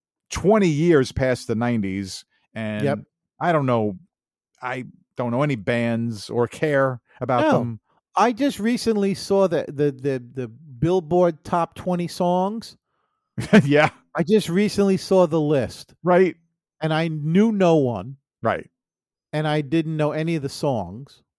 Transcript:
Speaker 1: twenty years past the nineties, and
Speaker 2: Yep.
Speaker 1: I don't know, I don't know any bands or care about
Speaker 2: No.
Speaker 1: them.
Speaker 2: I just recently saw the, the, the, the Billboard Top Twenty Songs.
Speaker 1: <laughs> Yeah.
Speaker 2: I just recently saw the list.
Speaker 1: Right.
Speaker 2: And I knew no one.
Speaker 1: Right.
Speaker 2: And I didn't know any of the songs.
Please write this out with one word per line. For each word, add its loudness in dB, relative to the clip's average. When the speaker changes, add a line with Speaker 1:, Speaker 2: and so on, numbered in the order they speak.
Speaker 1:
twenty 2
years 2
past -2
the -2
nineties, -4
and -6
Speaker 2:
Yep. -2
Speaker 1:
I 0
don't 2
know, 0
I -8
don't -4
know 0
any 0
bands -4
or 0
care -2
about 0
Speaker 2:
No. 4
Speaker 1:
them. -6
Speaker 2:
I 2
just -2
recently 0
saw 2
the, 0
the, 0
the, -4
the -6
Billboard 0
Top -2
Twenty -4
Songs. -2
Speaker 1:
<laughs> 4
Yeah. 4
Speaker 2:
I -2
just 2
recently 2
saw 4
the 0
list. -2
Speaker 1:
Right. 4
Speaker 2:
And -2
I 0
knew 2
no 4
one. -2
Speaker 1:
Right. -2
Speaker 2:
And -2
I 0
didn't -2
know 0
any -2
of -4
the -6
songs. -6